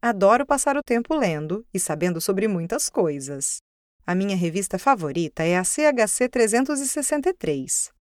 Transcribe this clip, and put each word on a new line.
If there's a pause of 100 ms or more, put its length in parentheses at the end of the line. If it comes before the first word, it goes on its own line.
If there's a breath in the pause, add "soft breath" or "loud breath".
Adoro
passar
o
tempo
lendo
e
sabendo
sobre
muitas
coisas. (460)
A
minha
revista
favorita
é
a
C
H
C
trezentos
e
sessenta
e
três. (100)